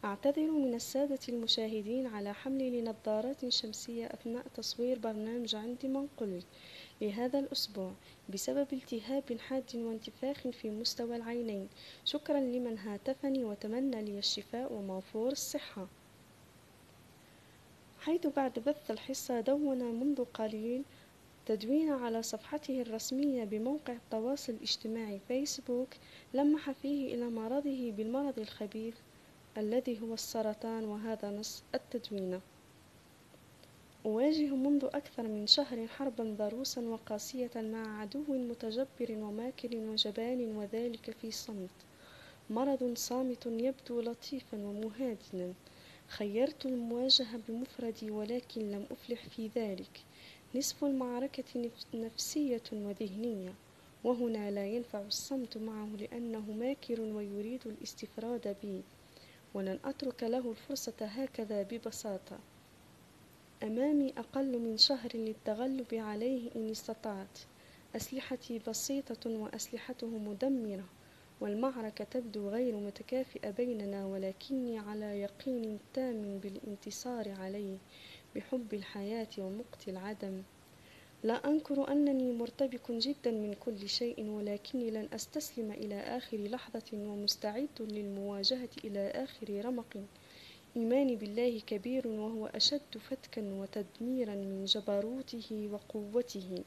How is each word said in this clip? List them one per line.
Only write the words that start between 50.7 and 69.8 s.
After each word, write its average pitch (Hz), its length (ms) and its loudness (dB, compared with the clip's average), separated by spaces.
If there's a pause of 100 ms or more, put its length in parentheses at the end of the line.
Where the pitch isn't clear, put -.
المعركة 262 600 2 (120)
نف-، 233 400 -4
نفسية 226 760 0
وذهنية، 202 840 -2 (500)
وهنا 226 480 4
لا 202 160 0
ينفع 220 340 -2
الصمت 226 560 -2
معه 214 320 -4 (100)
لأنه 220 520 -4
ماكر 233 500 0
ويريد 214 680 -4
الاستفراد 220 920 -4
بي، 190 200 -4 (720)
ولن 190 320 0
أترك 269 380 -2
له 240 280 2
الفرصة 233 500 -4
هكذا 214 640 -2
ببساطة. 214 760 -6 (1200)
أمامي 262 540 4
أقل 254 420 0
من 226 180 0
شهر 240 380 4
للتغلب 226 760 0
عليه 226 640 0
إن 220 140 0
استطعت. 214 720 -4 (560)
أسلحتي 247 720 -4
بسيطة 240 640 0
وأسلحته 226 760 -4